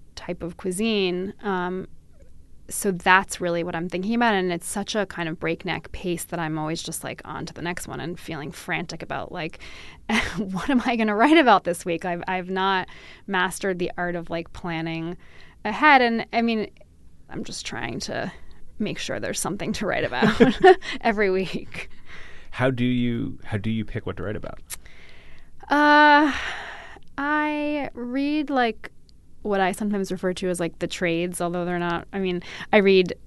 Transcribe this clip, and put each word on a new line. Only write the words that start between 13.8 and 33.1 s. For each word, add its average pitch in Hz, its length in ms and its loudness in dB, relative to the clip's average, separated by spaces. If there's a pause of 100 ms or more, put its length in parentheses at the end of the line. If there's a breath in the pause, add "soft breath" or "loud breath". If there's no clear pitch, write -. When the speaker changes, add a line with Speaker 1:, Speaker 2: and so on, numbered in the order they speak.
Speaker 1:
art 175 200 -2
of, 170 140 -8
like, 165 220 -6
planning 165 640 -4 (480 loud breath)
ahead. 269 380 8
And 233 300 2
I 233 100 2
mean, 226 260 0 (600)
I'm - 160 -8
just - 220 -8
trying 120 340 -6
to 175 320 -6 (460 loud breath)
make 180 200 -4
sure - 220 -4
there's - 200 -4
something 165 340 -4
to 214 120 -4
write 139 180 0
about 175 360 2 (240)
<laughs> 370 220 12
Speaker 2:
<laughs> - 160 -6
Speaker 1:
every 208 280 2
week. - 600 -4 (600 loud breath)
Speaker 2:
How 127 200 2
do 120 140 0
you, 120 600 0
how 110 140 -2
do 107 120 -2
you 110 140 -2
pick - 220 -6
what 95 100 -6
to 90 60 -6
write 101 120 -4
about? - 260 -8 (1080 loud breath)
Speaker 1:
Uh, 294 640 8 (840 loud breath)
I 294 760 0
read, 277 560 -2
like, 240 400 0 (520)
what 202 180 0
I 190 120 4
sometimes 202 380 -2
refer 185 240 -2
to 185 140 -2
as, 180 100 0
like, 170 200 -2
the 175 80 -2
trades, 175 540 0
although 175 240 -2
they're 175 140 -2
not, 175 340 -2
I 196 60 -4
mean, 180 240 0 (300 loud breath)
I 214 60 10
read, 190 360 8 (120)